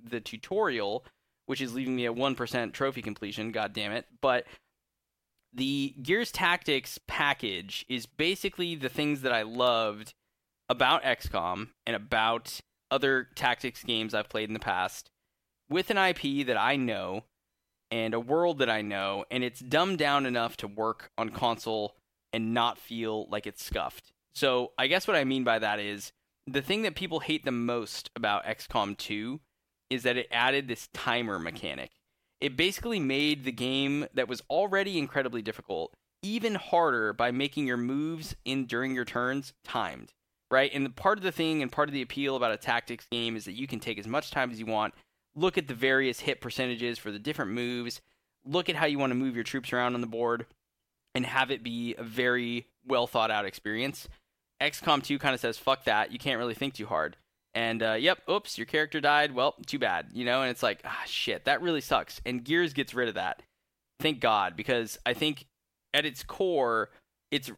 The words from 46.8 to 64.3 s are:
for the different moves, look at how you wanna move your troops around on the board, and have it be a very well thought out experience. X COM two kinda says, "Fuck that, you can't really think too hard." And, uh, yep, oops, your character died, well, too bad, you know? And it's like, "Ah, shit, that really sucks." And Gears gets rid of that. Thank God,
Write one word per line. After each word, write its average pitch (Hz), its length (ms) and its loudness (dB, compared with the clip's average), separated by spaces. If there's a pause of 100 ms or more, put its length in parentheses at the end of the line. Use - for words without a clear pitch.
for 107 140 -8
the 104 80 -8
different 123 320 -4
moves, 120 500 -4 (440)
look 170 240 0
at 170 60 0
how 156 100 2
you 147 120 2
wanna 131 180 2
move 127 200 0
your 117 80 -2
troops 127 300 -6
around 123 200 2
on 123 80 -2
the 120 60 -4
board, 117 380 0 (680)
and 127 120 0
have 131 260 2
it 117 120 -4
be 117 320 -4
a - 80 -8
very 120 640 0 (180)
well 123 220 4
thought 110 240 4
out 104 140 2
experience. 110 640 -4 (520)
X 147 200 0
COM 147 220 4
two 139 180 -2
kinda 135 180 2
says, 117 200 -2
"Fuck - 260 2
that, 107 280 2
you 120 80 -10
can't 131 200 -2
really 120 160 -2
think 139 180 -4
too 104 140 -8
hard." 78 300 0 (360)
And, 113 280 0
uh, 113 120 2
yep, 147 360 2
oops, - 280 -2
your 113 100 -6
character 151 340 0
died, 147 320 4
well, 127 220 2 (100)
too 147 140 -4
bad, 90 340 0
you 120 120 -4
know? 127 180 2
And 127 80 0
it's 120 100 -8
like, 107 240 2
"Ah, - 220 -8
shit, - 380 -2
that 139 160 4
really 165 200 0
sucks." - 420 0
And 123 200 -4
Gears 160 300 2
gets 135 200 -2
rid 120 160 2
of 98 60 -2
that. 90 260 -2 (580)
Thank 147 200 0
God, 101 360 4